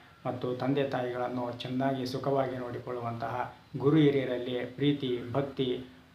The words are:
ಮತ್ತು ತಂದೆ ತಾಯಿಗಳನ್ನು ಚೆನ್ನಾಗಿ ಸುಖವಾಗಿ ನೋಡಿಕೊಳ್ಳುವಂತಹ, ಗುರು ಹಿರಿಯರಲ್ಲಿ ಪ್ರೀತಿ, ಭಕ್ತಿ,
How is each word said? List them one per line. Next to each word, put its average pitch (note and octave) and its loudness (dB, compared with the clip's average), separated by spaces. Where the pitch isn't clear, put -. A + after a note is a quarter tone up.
ಮತ್ತು B2+ -2
ತಂದೆ C3+ 2
ತಾಯಿಗಳನ್ನು B2 -2
ಚೆನ್ನಾಗಿ C3 0
ಸುಖವಾಗಿ C3+ 0
ನೋಡಿಕೊಳ್ಳುವಂತಹ, A#2+ -6
ಗುರು C#3+ 6
ಹಿರಿಯರಲ್ಲಿ B2 4
ಪ್ರೀತಿ, C3+ 0
ಭಕ್ತಿ, B2+ -2